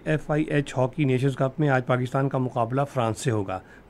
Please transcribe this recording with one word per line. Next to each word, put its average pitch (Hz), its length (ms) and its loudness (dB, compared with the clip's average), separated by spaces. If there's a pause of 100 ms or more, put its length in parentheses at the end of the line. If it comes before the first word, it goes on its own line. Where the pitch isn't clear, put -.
एफ़ 156 240 -2
आई 156 200 2
एच 147 260 0
हॉकी 131 280 0
नेशंस 131 300 2
कप 135 240 -2
में 151 100 2
आज 127 140 4
पाकिस्तान 131 440 0
का 135 120 -2
मुकाबला 127 440 0
फ्रांस 113 340 0
से 131 140 -2
होगा। 95 300 -2 (280)